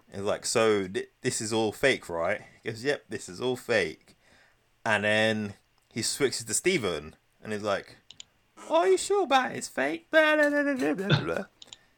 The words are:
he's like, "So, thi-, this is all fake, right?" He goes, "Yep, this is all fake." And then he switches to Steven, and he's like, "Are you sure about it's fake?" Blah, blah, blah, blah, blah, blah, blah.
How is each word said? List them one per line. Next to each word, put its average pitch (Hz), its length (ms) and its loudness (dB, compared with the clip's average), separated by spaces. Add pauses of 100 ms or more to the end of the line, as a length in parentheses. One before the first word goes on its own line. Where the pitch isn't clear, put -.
(120)
he's 98 100 -10
like, 98 240 -2
"So, 107 420 2
thi-, 101 200 -8 (140)
this 127 200 -2
is 110 100 -6
all 110 200 2
fake, 123 380 0
right?" 85 320 -2 (220)
He - 60 -8
goes, 113 140 -10
"Yep, 143 260 -2
this - 200 -10
is 92 120 -12
all 127 140 -2
fake." 104 600 -2 (680)
And 107 180 2
then 107 500 2 (380)
he 120 100 -6
switches 117 440 -2
to 110 80 -8
Steven, 92 640 -2 (280)
and 110 80 -10
he's 107 120 -6
like, 98 340 -2 (720)
"Are 330 180 2
you 381 100 6
sure 403 260 0
about 262 280 2
it's - 160 -8
fake?" 302 440 -4
Blah, 311 240 4
blah, 302 140 4
blah, 285 140 0
blah, 277 300 0
blah, 190 140 -6
blah, - 140 4
blah. 165 240 -4 (520)